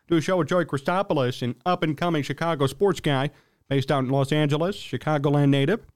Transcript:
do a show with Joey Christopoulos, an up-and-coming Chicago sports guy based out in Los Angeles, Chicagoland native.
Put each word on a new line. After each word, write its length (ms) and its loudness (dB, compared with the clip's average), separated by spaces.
do 100 2
a 60 4
show 160 0
with 100 0
Joey 160 2
Christopoulos, 800 -2
an 140 -4
up-and-coming 560 0
Chicago 440 -2
sports 340 0
guy 280 0
based 220 0
out 140 2
in 40 -4
Los 240 0
Angeles, 460 0
Chicagoland 720 0
native. 340 2